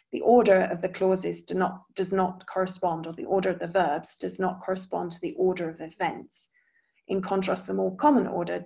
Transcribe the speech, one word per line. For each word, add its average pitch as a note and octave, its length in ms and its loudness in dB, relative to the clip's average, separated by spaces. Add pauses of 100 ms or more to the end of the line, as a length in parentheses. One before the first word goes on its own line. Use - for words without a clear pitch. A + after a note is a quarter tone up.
(140)
the - 80 -4
order G3 500 6
of F3 100 -6
the F#3 60 -2
clauses F#3 540 0
do - 120 -10
not, F#3 300 -2 (100)
does F#3 200 -4
not F#3 340 0
correspond, F3+ 600 -4
or E3 40 -10
the - 140 -10
order F#3+ 240 0
of F3 100 -2
the E3+ 80 -6
verbs E3 480 0
does F#3 240 -8
not F#3 220 -2
correspond F3+ 500 -6
to - 100 -14
the - 160 -6
order F3+ 320 0
of E3 120 -12
events. - 640 -6 (640)
In F#3+ 120 -2
contrast, F#3+ 460 -2
the F#3+ 60 -6
more F#3+ 240 0
common C#4 280 4
order F3 400 -4